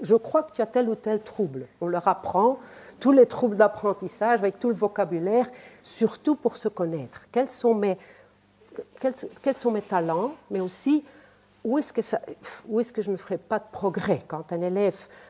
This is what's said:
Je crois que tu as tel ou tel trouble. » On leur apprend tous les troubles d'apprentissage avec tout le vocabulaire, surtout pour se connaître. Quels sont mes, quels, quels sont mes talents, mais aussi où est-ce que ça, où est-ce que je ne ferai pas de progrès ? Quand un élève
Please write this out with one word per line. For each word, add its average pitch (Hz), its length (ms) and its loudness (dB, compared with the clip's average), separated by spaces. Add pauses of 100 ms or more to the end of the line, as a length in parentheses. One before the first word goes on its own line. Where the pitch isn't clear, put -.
Je 202 140 4
crois 311 280 2
que 311 80 -12
tu - 100 -4
as 214 40 0
tel 240 240 0
ou 220 60 0
tel 214 260 -4
trouble. » 131 460 -6 (120)
On 170 80 -4
leur 175 220 0
apprend 226 500 2 (400)
tous 277 140 6
les 254 140 10
troubles 214 280 0
d'apprentissage 208 840 0
avec 196 200 -2
tout 247 80 -2
le 233 80 0
vocabulaire, 196 720 0 (340)
surtout - 520 0
pour - 220 -4
se - 100 -4
connaître. 165 640 -6
Quels 254 180 0
sont 233 260 2
mes, 202 220 0 (1000)
quels, 262 140 -2 (280)
quels 269 140 0
sont 240 160 -2
mes 208 120 -2
talents, 175 500 -2 (180)
mais 196 80 -4
aussi 269 460 0 (580)
où 254 160 0
est-ce - 140 -6
que 220 100 -2
ça, - 180 -4 (460)
où 220 120 -2
est-ce 240 140 -4
que 214 80 -6
je 196 80 -4
ne 190 80 -2
ferai - 220 -6
pas - 180 -4
de 214 140 -6
progrès ? 190 560 -2
Quand 160 260 -10
un 170 80 -2
élève 185 460 -2 (220)